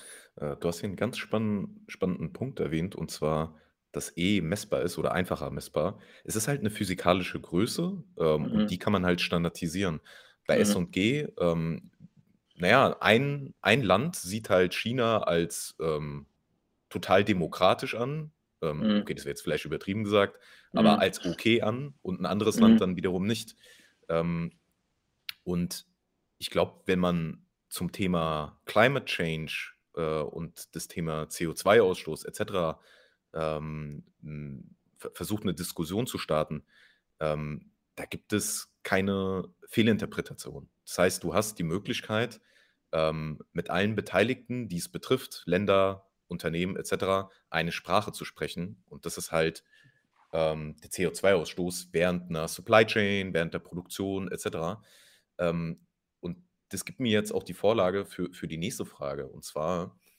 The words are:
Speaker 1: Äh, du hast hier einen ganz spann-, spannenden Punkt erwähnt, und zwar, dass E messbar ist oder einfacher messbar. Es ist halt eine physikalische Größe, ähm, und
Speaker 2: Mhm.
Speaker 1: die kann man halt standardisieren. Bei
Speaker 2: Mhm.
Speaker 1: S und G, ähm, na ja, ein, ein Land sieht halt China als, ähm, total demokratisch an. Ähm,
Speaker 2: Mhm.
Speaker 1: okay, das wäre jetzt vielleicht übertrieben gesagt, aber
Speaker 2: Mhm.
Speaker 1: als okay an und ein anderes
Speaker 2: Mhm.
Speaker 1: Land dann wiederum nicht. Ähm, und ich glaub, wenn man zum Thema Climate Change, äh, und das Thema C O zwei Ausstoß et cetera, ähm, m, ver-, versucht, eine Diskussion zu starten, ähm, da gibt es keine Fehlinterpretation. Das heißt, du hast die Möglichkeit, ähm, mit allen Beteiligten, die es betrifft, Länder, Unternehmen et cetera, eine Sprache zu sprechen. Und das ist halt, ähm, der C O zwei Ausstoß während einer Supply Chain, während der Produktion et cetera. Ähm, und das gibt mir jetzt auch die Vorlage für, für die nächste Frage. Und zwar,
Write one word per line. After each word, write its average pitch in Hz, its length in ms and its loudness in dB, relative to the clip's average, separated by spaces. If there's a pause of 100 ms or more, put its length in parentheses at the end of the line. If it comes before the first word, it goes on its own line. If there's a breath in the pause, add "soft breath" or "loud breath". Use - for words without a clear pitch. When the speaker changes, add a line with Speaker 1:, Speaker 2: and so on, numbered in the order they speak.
(360 loud breath)
Speaker 1:
Äh, 71 220 -8
du - 100 -4
hast 85 140 -2
hier 107 80 -4
einen 92 80 -6
ganz 123 200 -2
spann-, 107 680 -2
spannenden - 460 -2
Punkt 120 260 -6
erwähnt, 80 360 -2
und - 160 -8
zwar, 78 460 -2 (360 soft breath)
dass - 240 -8
E 92 240 2
messbar 80 400 -2
ist - 160 -2
oder - 160 -2
einfacher 78 380 -2
messbar. 76 480 -4 (260 loud breath)
Es 87 100 -6
ist 113 140 0
halt 143 100 -2
eine 104 100 -2
physikalische 92 720 0
Größe, 165 640 -2 (140)
ähm, 78 280 2
und 107 180 2
Speaker 2:
Mhm. 107 40 2
Speaker 1:
die 90 100 -4
kann - 140 -2
man 95 140 4
halt 90 160 4
standardisieren. 85 800 -2 (460 loud breath)
Bei - 80 6
Speaker 2:
Mhm. - 60 6
Speaker 1:
S 208 140 4
und 90 160 -2
G, 135 380 2 (100)
ähm, 82 520 0 (680)
na 90 60 2
ja, 113 320 6
ein, 139 600 4
ein 120 220 4
Land 110 340 2
sieht 104 320 -6
halt 92 240 6
China 113 500 0
als, - 560 0
ähm, 76 460 -4 (640)
total 95 340 4
demokratisch 101 720 2
an. 147 360 -4 (300)
Ähm, 76 180 -2
Speaker 2:
Mhm. 104 220 2
Speaker 1:
okay, 101 120 -8
das 71 100 -8
wäre 69 80 -6
jetzt - 120 -12
vielleicht 76 200 -2
übertrieben 98 400 -4
gesagt, 101 340 2 (360 soft breath)
aber - 220 6
Speaker 2:
Mhm. - 40 2
Speaker 1:
als 92 260 0
okay 110 360 2
an 127 400 -4
und 92 180 -6
ein 87 60 -2
anderes 101 320 2
Speaker 2:
Mhm. 113 60 6
Speaker 1:
Land 110 180 10
dann 92 160 2
wiederum 92 280 0
nicht. 113 300 -4 (540 soft breath)
Ähm, 82 420 0 (920)
und 87 420 -2 (520)
ich - 120 -8
glaub, - 360 0
wenn 92 140 2
man 87 460 0 (240)
zum - 220 -6
Thema 80 720 -2
Climate 127 400 4
Change, 80 680 -4 (220)
äh, 85 60 -2
und 78 760 -6
das 85 120 -10
Thema 78 420 -6
C - 180 -4
O 78 60 -4
zwei 107 280 8
Ausstoß 87 440 0
et - 100 -12
cetera, 90 440 -2 (540 soft breath)
ähm, 78 680 -6 (180)
m, 73 540 -12 (220)
ver-, - 160 -12
versucht, 101 300 -6
eine 95 100 0
Diskussion 90 540 -4
zu - 100 -6
starten, 78 460 -2 (560 soft breath)
ähm, 76 520 -4 (240)
da - 100 -12
gibt - 280 -8
es - 400 -4 (100)
keine 95 640 0 (200)
Fehlinterpretation. - 1040 0 (160)
Das - 120 -8
heißt, 92 260 2
du 82 100 -2
hast 107 260 0
die 87 40 -2
Möglichkeit, 107 800 -2 (500 soft breath)
ähm, 78 480 -2 (120)
mit - 180 -6
allen 104 260 0
Beteiligten, 117 720 0
die 87 100 -6
es - 120 -8
betrifft, - 560 -4
Länder, 98 640 2 (200)
Unternehmen 87 480 -2
et - 120 -8
cetera, 95 420 0 (220 soft breath)
eine 82 200 0
Sprache 101 400 -2
zu - 140 -12
sprechen. 87 600 -8
Und - 180 -16
das 85 120 -8
ist - 140 -10
halt, 82 320 2 (680 soft breath)
ähm, 78 500 -2
der - 80 -20
C 92 160 -2
O 82 60 0
zwei 98 240 4
Ausstoß 87 560 -4
während 87 380 0
einer 80 180 -4
Supply 110 380 6
Chain, 101 480 0
während 82 200 0
der 87 60 -6
Produktion 95 720 -6
et - 80 -6
cetera. 90 420 -4 (560 soft breath)
Ähm, 85 440 -2 (400)
und 87 160 -8 (320)
das 92 160 -8
gibt - 140 -12
mir 123 120 0
jetzt 104 200 2
auch 95 120 -2
die 87 100 -10
Vorlage 98 520 2
für, - 280 -8
für - 140 -10
die 80 100 -8
nächste 85 280 -6
Frage. 71 420 -8
Und 60 160 -18
zwar, 85 540 -4 (200 soft breath)